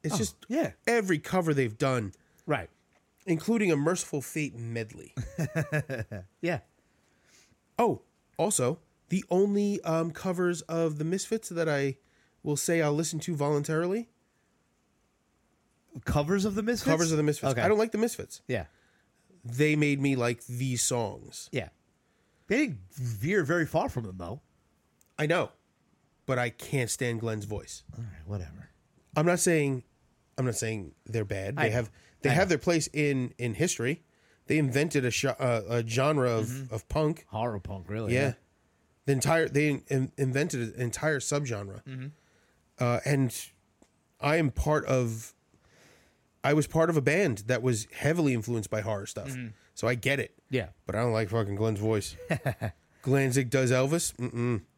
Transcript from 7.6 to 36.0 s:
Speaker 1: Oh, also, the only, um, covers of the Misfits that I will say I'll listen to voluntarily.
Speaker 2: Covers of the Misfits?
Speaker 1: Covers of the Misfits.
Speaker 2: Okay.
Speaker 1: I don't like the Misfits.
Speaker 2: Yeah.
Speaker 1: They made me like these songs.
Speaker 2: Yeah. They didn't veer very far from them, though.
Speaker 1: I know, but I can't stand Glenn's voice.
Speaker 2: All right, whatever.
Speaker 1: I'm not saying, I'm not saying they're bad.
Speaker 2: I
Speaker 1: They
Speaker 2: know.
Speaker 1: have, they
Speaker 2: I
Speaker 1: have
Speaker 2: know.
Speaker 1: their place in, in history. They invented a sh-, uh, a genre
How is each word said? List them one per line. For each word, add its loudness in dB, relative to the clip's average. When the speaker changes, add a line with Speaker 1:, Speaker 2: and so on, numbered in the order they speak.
Speaker 1:
Oh, 2
also, 0
the 0
only, 2
um, 0
covers -2
of -2
the -2
Misfits -2
that -2
I 0
will 0
say 2
I'll 4
listen -2
to -4
voluntarily. 0
Speaker 2:
Covers 0
of 0
the 0
Misfits? -2
Speaker 1:
Covers 4
of 2
the 2
Misfits. 0
Speaker 2:
Okay. 0
Speaker 1:
I 4
don't 4
like 0
the -2
Misfits. -2
Speaker 2:
Yeah. -2
Speaker 1:
They 4
made 2
me 2
like 0
these -4
songs. -4
Speaker 2:
Yeah. -6
They 2
didn't 0
veer 0
very 2
far 0
from -6
them, -10
though. -10
Speaker 1:
I 0
know, 2
but 0
I 0
can't -2
stand -2
Glenn's -4
voice. -8
Speaker 2:
All -10
right, -14
whatever. -8
Speaker 1:
I'm 4
not 4
saying, 2
I'm 0
not 0
saying -4
they're -2
bad. -6
Speaker 2:
I 2
Speaker 1:
They 2
Speaker 2:
know. 0
Speaker 1:
have, -2
they 2
Speaker 2:
I 4
Speaker 1:
have 4
Speaker 2:
know. -4
Speaker 1:
their 4
place 2
in, 0
in -2
history. -2
They 2
invented 2
a 2
sh-, -2
uh, 0
a 0
genre 2